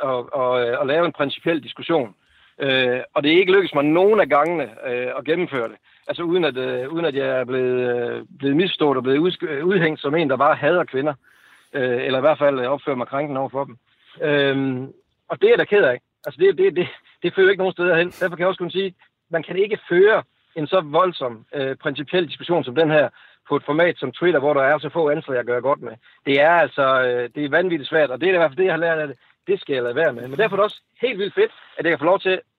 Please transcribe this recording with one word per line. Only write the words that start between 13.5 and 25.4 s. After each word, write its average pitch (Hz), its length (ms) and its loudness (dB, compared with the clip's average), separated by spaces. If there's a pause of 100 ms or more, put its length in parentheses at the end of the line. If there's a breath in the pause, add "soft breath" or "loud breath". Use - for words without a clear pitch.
dem. 127 140 -12 (440 soft breath)
Øhm, 135 720 0 (340)
og 151 140 -6
det - 60 6
er - 40 6
jeg 226 80 6
da 160 60 0
ked 202 180 4
af. 127 180 0 (240)
Altså, 147 160 -8
det, 185 160 4
det, 185 180 2
det, 170 120 -2 (360 loud breath)
det 175 100 -2
fører 190 160 4
ikke 190 120 0
nogen 185 120 -2
steder 175 240 0
hen. 175 120 0
Derfor 175 260 -4
kan 151 40 -12
jeg 175 80 0
også 190 120 -2
kun 175 120 -6
sige, 185 240 -4 (340 soft breath)
man 165 140 -4
kan 175 140 -6
ikke 202 220 0 (100)
føre 185 340 6 (320)
en 151 120 -6
så 190 140 2
voldsom, 147 720 -2
øh, 135 220 -4
principiel 151 520 -4
diskussion 151 360 -4
som 123 120 -10
den 156 160 2
her 147 180 4 (400 soft breath)
på 143 60 0
et 139 100 -4
format 160 340 0
som 135 120 -6
Twitter, 165 280 0
hvor 147 140 2
der 139 80 2
er 143 160 2
så 143 120 -8
få 165 200 0
anslag 147 300 -2
at 117 60 -4